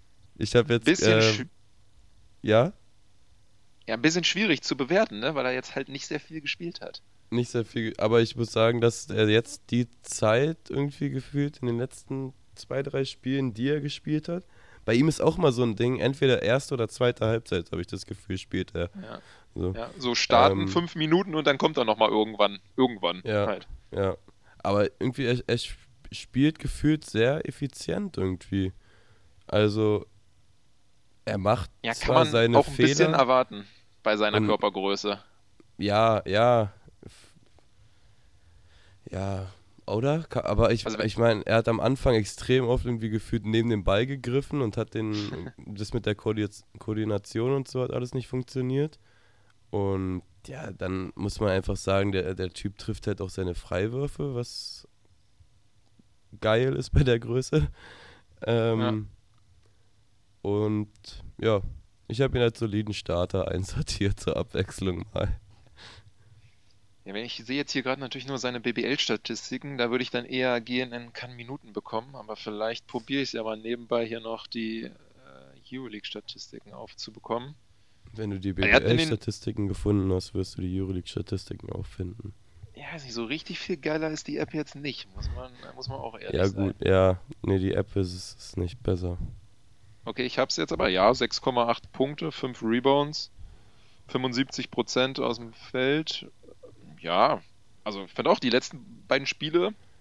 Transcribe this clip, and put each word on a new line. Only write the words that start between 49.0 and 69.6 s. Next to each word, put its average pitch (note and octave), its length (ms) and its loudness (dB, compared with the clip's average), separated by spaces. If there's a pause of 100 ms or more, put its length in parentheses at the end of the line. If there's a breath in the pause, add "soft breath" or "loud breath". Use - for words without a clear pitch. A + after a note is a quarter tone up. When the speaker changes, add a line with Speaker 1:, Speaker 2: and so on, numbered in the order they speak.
Speaker 1:
Und F#2+ 520 -2 (240)
ja, C3+ 240 -12
dann F#2 460 -6
muss - 240 -6
man G#2+ 100 2
einfach F#2+ 260 0
sagen, G2 360 2
der, F#2 220 -2
der F#2 160 -4
Typ - 280 -8
trifft - 300 -6
halt G2 120 -4
auch F#2+ 100 -6
seine F2+ 260 -4
Freiwürfe, B2+ 800 -4
was - 500 -8 (1500)
geil B2 360 2
ist - 140 -6
bei D3 120 6
der B2 160 4
Größe. B2+ 500 0 (800 loud breath)
Ähm, A2+ 340 2
Speaker 2:
Ja. A#2 120 0 (1500)
Speaker 1:
und G#2 480 0 (500)
ja, G#2+ 200 4 (480)
ich A2+ 120 -4
hab C3+ 140 2
ihn B2 80 4
als A#2 160 2
soliden G#2+ 360 -2
Starter F2+ 540 0
<laughs> - 20 -4
einsortiert F#2 720 -2
zur - 160 -2
Abwechslung F2+ 800 -4
mal. - 260 -2 (1600 loud breath)
Speaker 2:
Ja, F#2+ 80 -14
wenn G#2+ 120 -8
ich A#2+ 200 -12
sehe B2+ 120 -4
jetzt C#3+ 160 -4
hier C3+ 100 0
gerade C3 180 -2
natürlich B2+ 260 -10
nur C3+ 120 -6
seine B2 220 -4
B-B-L-Statistiken, A#2+ 1160 -4